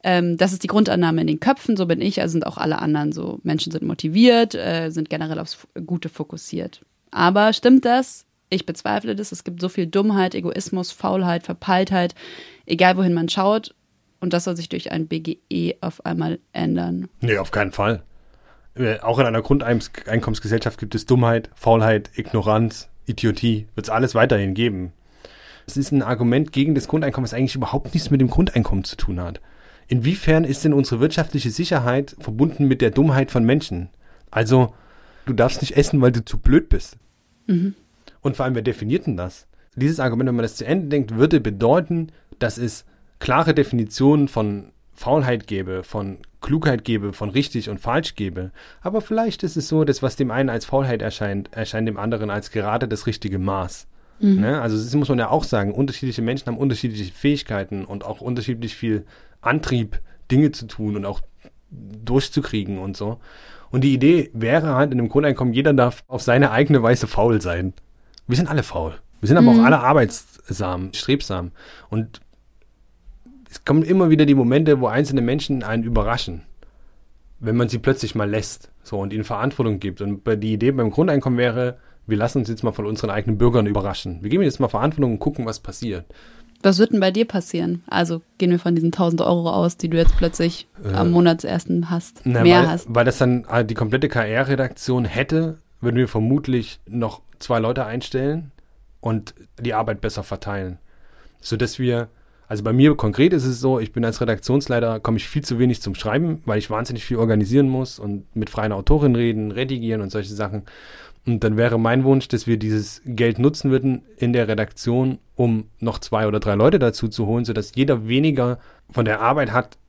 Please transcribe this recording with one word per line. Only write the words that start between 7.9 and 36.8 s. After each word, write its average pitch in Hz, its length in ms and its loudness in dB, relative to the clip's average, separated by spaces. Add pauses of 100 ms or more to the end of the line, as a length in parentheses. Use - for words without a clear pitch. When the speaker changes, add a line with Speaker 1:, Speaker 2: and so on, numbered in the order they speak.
Speaker 1:
Ich 185 160 -4
bezweifle 208 500 -4
das. 202 160 -8
Es - 120 -12
gibt 175 180 -10
so 180 80 -4
viel 175 160 -4
Dummheit, 196 480 0
Egoismus, 180 580 -6
Faulheit, 185 520 -2
Verpeiltheit, 185 720 0 (500)
egal 180 320 4
wohin 180 160 2
man 165 160 0
schaut. 208 460 -2 (440)
Und 180 120 -4
das 170 140 -2
soll 180 100 -4
sich 165 140 -10
durch - 200 -8
ein 160 180 -4
B 160 120 -4
G 160 200 -8 (100)
E 170 320 -2
auf - 240 -8
einmal 170 340 -4 (140)
ändern. - 560 -4 (100)
Speaker 2:
Nee, 113 200 0
auf 95 120 -6
keinen 101 220 -2
Fall. 104 300 -2 (680)
Äh, 113 260 -2
auch 117 200 0
in 135 60 4
einer 113 160 0
Grundeinkommensgesellschaft 113 1400 -2
gibt 104 160 -8
es 107 100 -4
Dummheit, 117 500 2
Faulheit, 110 600 2
Ignoranz, 110 720 0 (180)
Idiotie. 107 680 -2
Wird's 110 140 -8
alles 113 260 0
weiterhin 107 380 2
geben. 95 400 -4 (720)
Es - 80 -8
ist 139 160 -2
ein 139 100 4
Argument 120 520 0
gegen 143 200 2
das 135 140 0
Grundeinkommen, 143 380 -2
was 113 80 -6
eigentlich 127 220 -2
überhaupt 131 380 -4
nichts 156 180 0
mit 139 100 4
dem 127 80 4
Grundeinkommen 98 560 2
zu - 100 -10
tun - 240 -2
hat. 87 220 -10 (460)
Inwiefern 160 580 2
ist 135 180 -2
denn 156 80 6
unsere 135 300 2
wirtschaftliche 139 500 0
Sicherheit 139 680 0
verbunden 143 480 0
mit 135 140 4
der 117 120 4
Dummheit 135 380 2
von 120 140 2
Menschen? 113 460 0 (420)
Also, 117 420 4 (520)
du 131 80 -2
darfst 120 280 2
nicht - 140 -4
essen, 143 240 4
weil 123 140 6
du 113 100 -2
zu - 160 -4
blöd 160 300 6
bist. - 260 0 (520)